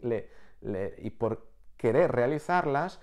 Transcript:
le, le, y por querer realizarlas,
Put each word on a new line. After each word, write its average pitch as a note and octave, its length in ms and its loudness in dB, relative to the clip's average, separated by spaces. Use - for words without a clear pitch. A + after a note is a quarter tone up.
le, A#2 300 -2
le, G2 380 -4
y G#2+ 120 -6
por - 420 -2
querer C#3 300 4
realizarlas, D3+ 920 2